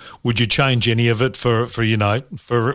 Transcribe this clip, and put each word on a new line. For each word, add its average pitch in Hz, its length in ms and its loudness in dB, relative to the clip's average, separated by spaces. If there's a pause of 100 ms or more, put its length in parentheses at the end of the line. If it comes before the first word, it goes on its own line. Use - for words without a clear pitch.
(220)
would 120 180 0
you 120 60 2
change 123 420 2
any 117 200 2
of 117 120 2
it 131 160 0
for, 120 300 0
for, 117 160 -4
you 110 160 2
know, 104 220 0 (160)
for, 120 380 -2